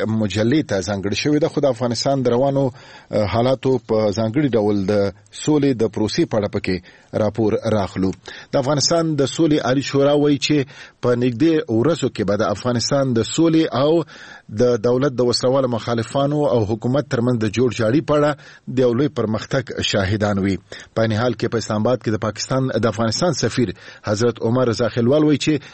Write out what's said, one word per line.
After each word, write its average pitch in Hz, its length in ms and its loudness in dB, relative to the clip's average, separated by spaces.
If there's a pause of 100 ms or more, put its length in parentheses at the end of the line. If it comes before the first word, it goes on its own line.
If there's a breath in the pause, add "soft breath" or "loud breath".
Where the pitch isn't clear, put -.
مجلې 110 640 0
ته 98 100 0
ځانګړې 101 420 -4
شوې 147 200 0
ده، 165 60 2
خو 156 120 -6
د 143 60 2
افغانستان 127 560 0
د 123 120 0
روانو، 139 320 2
اه، - 600 -4
حالاتو 123 520 0
په 110 320 0
ځانګړي 113 400 0
ډول 107 260 2 (100)
د 101 280 0 (160)
سولې 143 440 0
د 113 100 0 (100)
پروسې 107 320 0
په 117 120 -4
اړه 101 160 0
پکې 95 220 -2 (460 loud breath)
راپور 107 340 0 (180)
راخلو. 95 360 -2 (420 loud breath)
د - 40 2
افغانستان 151 600 0
د 139 140 0
سولې 156 360 2
عالي 131 160 0
شورا 139 320 2
وایي 147 240 2
چې 151 180 0 (460 loud breath)
په 120 80 2 (120)
نږدې 131 320 2 (240)
ورځو 139 320 0
کې 113 180 -4
به 101 80 2
د 104 80 0 (100)
افغانستان 127 600 -2
د 113 80 2
سولې 160 420 2 (180)
او 156 220 2 (560 loud breath)
د 123 160 4
دولت 127 360 2
د 123 180 2
وسلوالو 131 380 0
مخالفانو 120 760 -2
او 117 200 2
حکومت 120 440 -2
ترمنځ 123 300 0
د 110 80 0 (100)
جوړ 123 140 2 (100)
جاړي 110 220 2
په 147 160 0
اړه 147 140 2 (360 loud breath)
د 127 120 -4
یو 123 140 4
لوی 139 140 2
پرمختګ 110 560 -4 (260)
شاهدان 101 480 0
وي. 95 180 0 (380 loud breath)
په 110 80 0
عین 113 100 0
حال 113 220 0
کې - 140 -4
په 113 100 -2
اسلام 107 240 -2
آباد 120 160 0
کې - 120 -6
د 107 160 -2
پاکستان، 131 420 -4
د 110 180 0
افغانستان 113 460 0
سفیر 113 420 -2 (300 loud breath)
حضرت 107 380 0
عمر 123 220 0
رضا 117 240 0
خلیوال 131 360 2
وایي 151 140 4
چې 156 160 0 (200 loud breath)